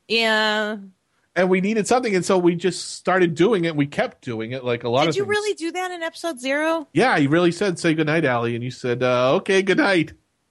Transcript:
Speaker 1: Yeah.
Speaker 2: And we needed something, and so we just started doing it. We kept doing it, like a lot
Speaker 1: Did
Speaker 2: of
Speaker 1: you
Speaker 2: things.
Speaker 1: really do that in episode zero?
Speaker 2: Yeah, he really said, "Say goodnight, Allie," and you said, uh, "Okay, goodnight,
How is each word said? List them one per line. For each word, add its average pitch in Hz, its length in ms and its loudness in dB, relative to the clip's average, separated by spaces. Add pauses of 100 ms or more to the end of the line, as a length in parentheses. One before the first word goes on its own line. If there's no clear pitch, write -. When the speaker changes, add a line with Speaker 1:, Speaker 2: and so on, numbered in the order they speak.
Speaker 1:
Yeah. 214 680 0 (600)
Speaker 2:
And 185 120 2
we 185 120 2
needed 202 260 0
something, 240 280 0
and 180 100 0
so 196 140 2
we 175 180 4
just - 360 -4
started 180 420 0
doing 180 300 4
it. 165 120 -2
We 143 100 2
kept 202 360 -4
doing 113 300 -8
it, 131 120 -8
like 120 200 -2
a 123 40 -4
lot 123 140 2
Speaker 1:
Did 165 80 2
Speaker 2:
of 151 60 -2
Speaker 1:
you 392 80 0
Speaker 2:
things. 392 60 -4
Speaker 1:
really 415 240 -2
do 330 180 -8
that 359 200 -6
in 349 100 -12
episode 330 380 -8
zero? 302 520 -2
Speaker 2:
Yeah, 240 260 2
he 143 100 4
really 170 240 2
said, 185 260 -2
"Say 165 160 0
goodnight, 156 300 0
Allie," 120 320 0
and 117 80 -8
you 123 80 -8
said, 123 320 -4
uh, 127 320 4
"Okay, 190 260 2
goodnight, 190 500 2 (380)